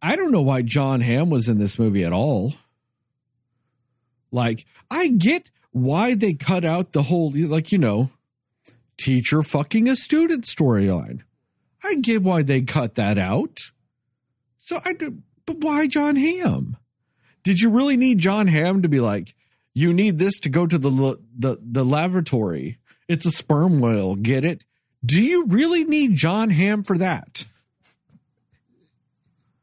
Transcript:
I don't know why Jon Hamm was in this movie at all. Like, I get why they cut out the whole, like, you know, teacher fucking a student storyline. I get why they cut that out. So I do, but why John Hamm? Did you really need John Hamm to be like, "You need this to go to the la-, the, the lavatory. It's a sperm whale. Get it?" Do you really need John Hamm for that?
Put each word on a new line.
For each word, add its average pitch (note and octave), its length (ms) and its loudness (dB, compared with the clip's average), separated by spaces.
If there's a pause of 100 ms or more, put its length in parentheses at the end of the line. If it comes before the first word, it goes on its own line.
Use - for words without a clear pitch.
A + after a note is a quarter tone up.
I A#3+ 160 0
don't F4+ 160 0
know F#3 80 2
why C3+ 200 0
Jon C3+ 380 0
Hamm B2 300 0
was B2 180 0
in A2 120 2
this G2+ 200 0
movie G2+ 240 0
at E2+ 80 -2
all. A2 440 -2 (1800)
Like, A#2 340 -4 (260)
I E4+ 180 0
get B3 400 2 (220)
why D#3 440 0
they G3+ 180 0
cut F3 320 -2
out E3+ 280 -2
the C#3+ 100 2
whole, D#3 280 0
like, D#3 400 -2
you G3+ 60 2
know, B2 320 0 (880)
teacher C3 460 0
fucking D#3 440 0
a C4 80 2
student D#4+ 500 0
storyline. G2 760 0 (600)
I F#4+ 120 -2
get A#3 280 0
why F3+ 200 2
they C3+ 180 0
cut B2+ 340 -4
that G#2 220 0
out. G#2 540 -4 (840)
So - 260 -8
I F4+ 100 -4
do, D4+ 260 -10 (260)
but D#4+ 140 -10
why D4+ 280 0
John D4 300 0
Hamm? C4+ 600 -2 (680)
Did F3+ 180 2
you A3+ 80 4
really C4 280 2
need B3 220 2
John G3 280 2
Hamm F3 340 2
to F3 80 0
be C#3 100 2
like, G#2 340 -2 (400)
"You E3 200 2
need F#3 260 2
this F#3+ 220 2
to - 80 -2
go E3+ 180 0
to E3+ 100 0
the C#3 140 0
la-, C3+ 240 0 (220)
the, B2 240 -2
the A#2+ 240 -2
lavatory. B2+ 920 -2 (300)
It's E3+ 180 0
a E3+ 60 2
sperm D#3 480 2
whale. G#2 360 0
Get A#2 280 -2
it?" E3 220 -6 (400)
Do D#3 180 4
you E4+ 240 2
really D#4+ 380 2
need D4 300 2
John G3 340 0
Hamm G3+ 340 2
for F#3+ 140 -2
that? F3 480 -4 (2250)